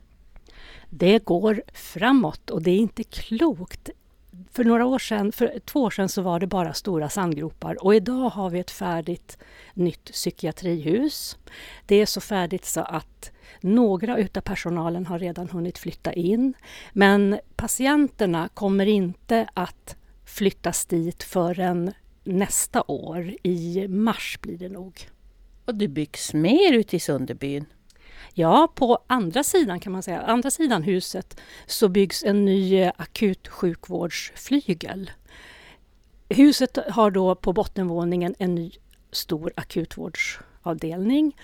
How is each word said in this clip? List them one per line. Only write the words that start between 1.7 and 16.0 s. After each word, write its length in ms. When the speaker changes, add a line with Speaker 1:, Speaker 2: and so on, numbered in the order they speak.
Speaker 1:
framåt 760
och 120
det 100
är 60
inte 260
klokt. 880
För 120
några 220
år 140
sedan, 320
för 340
två 160
år 80
sedan 200
så 120
var 180
det 80
bara 260
stora 360
sandgropar 720
och 120
idag 340
har 200
vi 100
ett 120
färdigt 680
nytt 380
psykiatrihus. 1300
Det 100
är 100
så 160
färdigt 440
så 160
att 500
några 560
utav 240
personalen 640
har 140
redan 300
hunnit 280
flytta 360